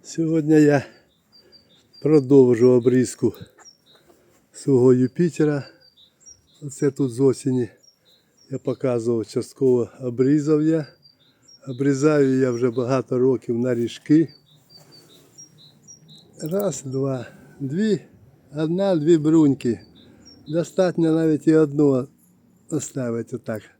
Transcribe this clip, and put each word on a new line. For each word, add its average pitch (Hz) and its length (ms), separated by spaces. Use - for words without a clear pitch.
Сьогодні 156 580
я 147 240
продовжу 131 680
обрізку 123 640
свого 131 420
Юпітера. 147 760
Оце 143 300
тут 135 200
з 113 80
осені 127 500
я 131 60
показував, 120 680
частково 123 640
обрізав 143 640
я. 156 240
Обрізаю 135 720
я 131 120
вже 120 180
багато 123 500
років 123 400
на 127 160
ріжки. 135 580
Раз, 180 420
два, 135 440
дві, 170 400
одна, 175 400
дві 160 220
бруньки. 147 640
Достатньо 165 640
навіть 160 360
і 160 80
одну 143 520
оставити 123 680
отак. 113 260